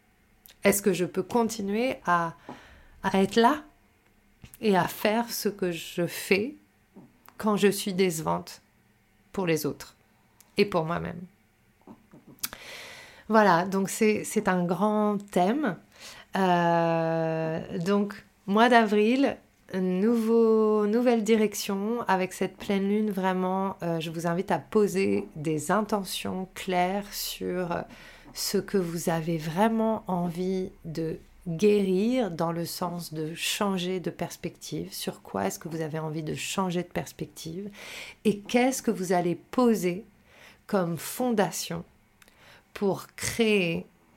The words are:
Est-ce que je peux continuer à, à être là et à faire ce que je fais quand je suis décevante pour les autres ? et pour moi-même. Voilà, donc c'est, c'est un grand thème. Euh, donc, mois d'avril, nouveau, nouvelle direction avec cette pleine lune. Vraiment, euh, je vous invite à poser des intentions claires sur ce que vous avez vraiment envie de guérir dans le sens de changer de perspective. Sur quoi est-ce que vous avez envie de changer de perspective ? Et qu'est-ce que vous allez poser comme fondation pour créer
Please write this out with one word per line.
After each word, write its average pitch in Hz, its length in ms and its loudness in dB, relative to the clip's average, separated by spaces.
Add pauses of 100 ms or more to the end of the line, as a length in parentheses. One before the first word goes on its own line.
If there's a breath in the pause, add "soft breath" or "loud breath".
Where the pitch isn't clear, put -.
(640)
Est-ce 202 180 4
que 202 100 2
je 175 120 0
peux 175 180 -4
continuer 226 760 -2 (100)
à, 170 280 2 (680 loud breath)
à 196 200 2
être 196 140 0
là 233 280 4 (960)
et 208 160 4
à 170 100 4
faire 233 440 -2
ce - 180 -4
que 196 240 -2
je 170 340 -4
fais 208 480 -2 (800)
quand 208 200 0
je 196 120 4
suis 196 240 0
décevante 175 720 -2 (720)
pour 190 140 -2
les 160 200 2
autres ? - 280 -8 (600)
et 208 80 4
pour 185 200 0
moi-même. 170 360 -6 (2000 loud breath)
Voilà, 196 360 6
donc 196 240 0
c'est, 214 360 0
c'est 208 240 -2
un 180 160 2
grand 208 540 0 (120)
thème. 202 460 2 (600 loud breath)
Euh, 165 1400 0
donc, 202 460 0 (220)
mois 214 220 6
d'avril, 226 680 4 (380)
nouveau, 220 1120 4
nouvelle 233 380 2
direction 214 800 0
avec 185 260 0
cette - 240 -4
pleine 196 320 -2
lune. 214 220 2
Vraiment, 185 720 0
euh, 165 180 -2
je 160 100 -6
vous 165 160 -6
invite 175 240 -2
à 170 80 2
poser 196 760 0
des 156 360 -4
intentions 196 840 -2
claires 185 580 -2
sur 180 720 -4 (480 loud breath)
ce - 260 -4
que 190 200 -2
vous 170 300 -2
avez 165 300 -2
vraiment 220 680 0
envie 185 640 -2 (140)
de 165 340 -6 (300)
guérir 202 800 2
dans 165 220 -2
le 170 120 -4
sens 175 500 -6
de 156 200 -6
changer 185 640 -2
de 165 100 -6
perspective. - 800 -10
Sur - 300 -8
quoi 196 240 -4
est-ce 190 120 -4
que - 100 -12
vous 160 120 -6
avez 156 180 -6
envie 156 240 -6
de 151 120 -6
changer 180 480 -4
de 175 60 -10
perspective ? - 800 -10 (540 loud breath)
Et 202 160 4
qu'est-ce 247 420 0
que - 80 0
vous 180 220 -2
allez 175 240 2
poser 202 680 2 (640 loud breath)
comme 175 300 0
fondation 190 880 -2 (920 loud breath)
pour 185 400 -2
créer 185 720 0 (300)